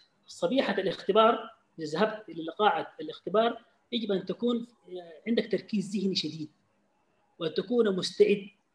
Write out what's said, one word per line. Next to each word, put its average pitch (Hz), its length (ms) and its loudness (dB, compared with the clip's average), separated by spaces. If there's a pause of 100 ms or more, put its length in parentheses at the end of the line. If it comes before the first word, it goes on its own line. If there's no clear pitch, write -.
(280)
صبيحة 208 460 0
الاختبار، 208 760 2 (300)
إذا 156 200 -4
ذهبت 214 300 0
لقاعة 165 720 0
الاختبار، 196 640 -2 (260)
يجب 220 200 -4
أن 185 140 -2
تكون 233 420 -2 (600)
عندك 233 240 0
تركيز 196 460 -2
ذهني 190 180 0
شديد، 156 340 -6 (880)
وأن 165 140 -4
تكون 214 420 2
مستعد، 202 520 2 (280)